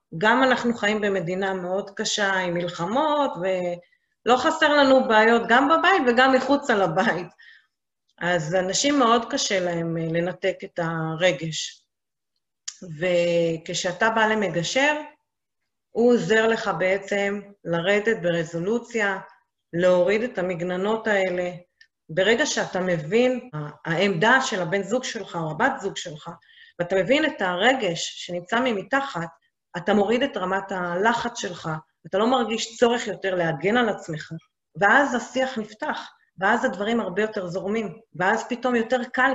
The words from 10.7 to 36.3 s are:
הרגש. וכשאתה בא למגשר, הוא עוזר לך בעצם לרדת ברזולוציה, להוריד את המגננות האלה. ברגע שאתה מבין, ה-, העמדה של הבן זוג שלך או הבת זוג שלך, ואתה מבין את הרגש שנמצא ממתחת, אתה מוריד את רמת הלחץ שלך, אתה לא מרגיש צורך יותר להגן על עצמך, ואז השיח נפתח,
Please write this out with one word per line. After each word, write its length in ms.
הרגש. 1040
וכשאתה 1120
בא 160
למגשר, 720
הוא 220
עוזר 340
לך 320
בעצם 640
לרדת 580
ברזולוציה, 960
להוריד 500
את 160
המגננות 680
האלה. 440
ברגע 380
שאתה 340
מבין, 720
ה-, 380
העמדה 480
של 220
הבן 200
זוג 220
שלך 320
או 140
הבת 300
זוג 160
שלך, 340
ואתה 180
מבין 280
את 180
הרגש 680
שנמצא 340
ממתחת, 680
אתה 180
מוריד 280
את 140
רמת 360
הלחץ 680
שלך, 320
אתה 120
לא 80
מרגיש 500
צורך 300
יותר 280
להגן 420
על 120
עצמך, 440
ואז 340
השיח 440
נפתח, 520